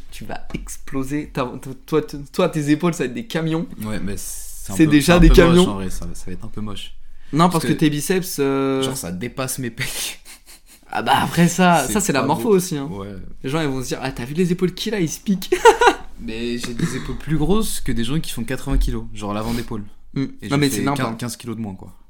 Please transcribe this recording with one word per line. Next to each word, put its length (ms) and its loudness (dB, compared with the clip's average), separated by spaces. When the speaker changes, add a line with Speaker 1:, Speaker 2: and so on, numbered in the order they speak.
Speaker 1:
tu 160 -10
vas 300 -6
exploser. 760 -6
T'as, 140 -2
t-, 160 -10
toi, 160 2
t-, 160 -10
toi, 160 2
tes 220 0
épaules, 240 2
ça 80 -4
va 60 -2
être 40 -8
des 140 -8
camions. 400 -2
Speaker 2:
Ouais, 160 -4
mais 180 -2
c'est 560 -10
un 20 -6
Speaker 1:
C'est 100 8
Speaker 2:
peu, 80 2
Speaker 1:
déjà 200 6
Speaker 2:
c'est 40 8
un 20 6
Speaker 1:
des 80 10
Speaker 2:
peu 80 10
Speaker 1:
camions. 180 8
Speaker 2:
moche, 140 8
en 80 -2
vrai, 160 -4
ça, 240 -4
ça 100 -8
va 60 -6
être 120 -8
un 40 -8
peu 140 -6
moche. 340 -8
Speaker 1:
Non, 120 2
parce 100 4
Speaker 2:
Parce 120 0
Speaker 1:
que 80 2
Speaker 2:
que 40 0
Speaker 1:
tes 140 4
biceps, 480 -2
euh, 420 0
Speaker 2:
genre, 160 -2
ça 140 -8
dépasse 480 -6
mes 100 -4
pecs. 500 -6
Speaker 1:
Ah 120 -4
bah 180 2
après 260 4
ça, 380 4
Speaker 2:
C'est 80 -4
Speaker 1:
ça, 80 2
c'est 120 0
la 80 2
Speaker 2:
pas 60 0
Speaker 1:
morpho 220 0
Speaker 2:
beau. 60 8
Speaker 1:
aussi, 200 0
hein. 120 -6
Speaker 2:
Ouais. 260 -10
Speaker 1:
Les 80 -4
gens, 100 0
ils 60 0
vont 160 -2
se 60 -8
dire, « 120 -4
Ah, 100 -4
t'as 140 -8
vu 80 -8
les 180 2
épaules 220 0
qu'il 220 -6
a, 40 -2
il 100 0
se 100 -8
pique. » 340 0
<laughs> 220 -12
Speaker 2:
Mais 360 -4
j'ai 160 -6
des 220 -2
épaules 220 -6
plus 200 -2
grosses 440 4
que 100 2
des 120 2
gens 160 0
qui 120 -6
font 140 -6
quatre-vingts 340 0
kilos, 240 2
genre 220 -6
l'avant 180 -2
d'épaule. 300 -4
Speaker 1:
Mm. 60 -2
Speaker 2:
Et 80 -10
Speaker 1:
Non, 60 0
Speaker 2:
je 0 -
Speaker 1:
mais 140 4
Speaker 2:
fais 80 0
Speaker 1:
c'est 40 0
nimp, 160 0
Speaker 2:
quinze, 100 -2
Speaker 1:
hein. 120 -6
Speaker 2:
quinze 180 -6
kilos 180 -8
de 60 -8
moins, 140 -6
quoi. 180 -16